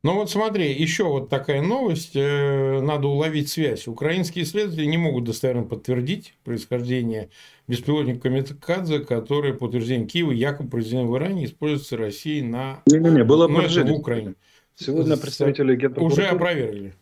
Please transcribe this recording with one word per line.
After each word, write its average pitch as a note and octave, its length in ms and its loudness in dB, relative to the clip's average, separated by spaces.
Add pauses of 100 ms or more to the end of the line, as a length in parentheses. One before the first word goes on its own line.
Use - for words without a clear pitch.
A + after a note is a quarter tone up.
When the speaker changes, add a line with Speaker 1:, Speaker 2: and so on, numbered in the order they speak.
Speaker 1:
Ну E3 120 2
вот G#3 160 -2
смотри, G3+ 420 0
ещё D#3+ 360 0
вот C3+ 200 -2
такая C#3 320 0
новость, G3 540 -2
э, C#3 640 0
надо C#3+ 260 0
уловить D3 420 0
связь. C#3+ 380 -2
Украинские E3 580 -2
исследователи E3 400 -2
не D#3+ 120 2
могут C3+ 280 0
достоверно A#2+ 380 -2
подтвердить B2 800 -4
происхождение A#2+ 840 -4 (380)
беспилотника B2+ 540 -2
«Камикадзе», D3 800 -2
который, C3+ 520 -2
по A#2+ 120 -6
утверждению A#2 420 -2
Киева, E3+ 240 0
якобы C3+ 400 -2
произведен A#2 360 -2
в A#2 100 0
Иране F3 260 -2
и - 20 -4
используется C#3+ 520 -4
Россией C3+ 440 -4
на B2+ 460 -6
Speaker 2:
Не-не-не, D#3 360 8
было D3+ 220 8
Speaker 1:
Ну, D#3 160 4
это E3+ 220 2
в C3 80 2
Speaker 2:
опровержение. - 20 4
Speaker 1:
Украине. A2+ 420 -4 (400)
Speaker 2:
Сегодня D3+ 420 0
Speaker 1:
С-, - 0 -
Speaker 2:
представители C#3 580 0 (200)
Speaker 1:
уже E3 300 2
Speaker 2:
Генпрокуратуры, - 20 0
Speaker 1:
опровергли. C3 760 -2